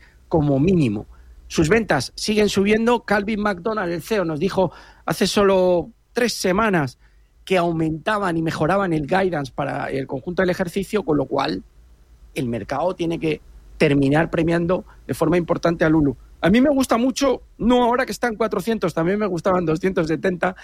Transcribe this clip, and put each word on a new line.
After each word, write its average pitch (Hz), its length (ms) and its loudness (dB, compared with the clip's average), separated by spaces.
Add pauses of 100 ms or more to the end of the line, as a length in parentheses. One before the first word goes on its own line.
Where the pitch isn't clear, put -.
(280)
como 143 320 2
mínimo. 143 460 2 (420)
Sus 156 200 0
ventas 185 460 0
siguen 208 340 0
subiendo. 214 520 2
Calvin 208 400 -2
McDonald, 202 520 -4
el 170 100 -6
C 220 140 -4
E 202 40 0
O, 180 40 -2
nos 160 140 -4
dijo 185 320 0 (340)
hace 185 220 -2
solo 185 640 2 (220)
tres 240 200 -2
semanas 185 680 0 (460)
que 185 120 0
aumentaban 170 800 -2
y 165 60 -2
mejoraban 175 500 0
el 151 140 -2
guidance 175 480 -2
para 139 360 -6
el 135 160 -4
conjunto 165 360 -4
del 185 80 2
ejercicio, 190 540 -4
con 151 120 0
lo 135 100 0
cual 143 360 -4 (720)
el 135 140 -4
mercado 135 460 -4
tiene 170 240 -4
que 151 220 -2 (380)
terminar 143 520 4
premiando 170 540 0 (220)
de 135 80 -6
forma 165 220 2
importante 170 480 0
a 160 40 4
Lulu. 151 280 2 (240)
A 165 100 2
mí 233 100 6
me 285 100 4
gusta 269 260 2
mucho, 262 460 0 (160)
no 247 260 4
ahora 247 200 0
que 214 80 -6
está 240 160 -2
en 220 80 -4
cuatrocientos, 202 580 -2
también 175 240 0
me 214 80 -2
gustaba 180 320 0
en 180 80 -2
doscientos 170 420 0
setenta 180 560 -2